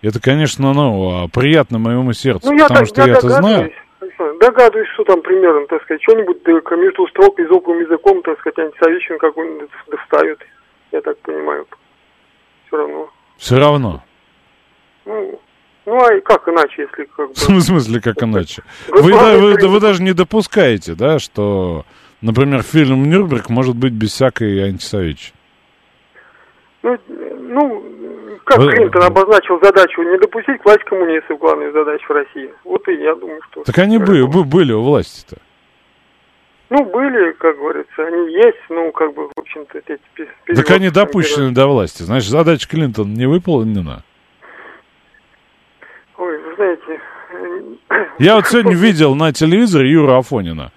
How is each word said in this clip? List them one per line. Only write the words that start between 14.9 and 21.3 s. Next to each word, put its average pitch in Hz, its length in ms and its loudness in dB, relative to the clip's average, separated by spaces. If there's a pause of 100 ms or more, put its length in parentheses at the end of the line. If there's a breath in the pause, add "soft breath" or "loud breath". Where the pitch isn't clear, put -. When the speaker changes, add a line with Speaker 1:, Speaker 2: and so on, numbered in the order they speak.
Speaker 2:
Ну, 208 360 -10 (460)
ну, 240 160 2
а 233 120 4
и 196 60 0
как - 280 0
иначе, 160 320 -2
если 143 340 -12
как 147 120 -8
бы - 80 -16
Speaker 1:
В - 20 -12
смысле, 156 640 0
как 113 220 -4
иначе? 104 400 -4 (240 loud breath)
Speaker 2:
Вы 143 160 4
Speaker 1:
Вы 175 80 6
да-, 208 80 6
Speaker 2:
правильно 214 240 6
Speaker 1:
вы, 208 80 6
да - 20 4
вы 196 140 2
Speaker 2:
говорите. 202 200 2
Speaker 1:
даже 190 140 2
не 190 120 0
допускаете, 170 800 0
да, 135 240 0
что, 95 680 -4 (360 soft breath)